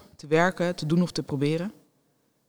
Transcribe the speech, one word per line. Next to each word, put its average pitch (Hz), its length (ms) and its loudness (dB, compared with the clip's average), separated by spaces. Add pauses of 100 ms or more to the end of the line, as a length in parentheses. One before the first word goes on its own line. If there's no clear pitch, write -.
(160)
te - 120 -18
werken, 175 480 2
te - 100 -8
doen 165 160 4
of 175 100 0
te 156 120 -4
proberen? 156 500 -2 (760)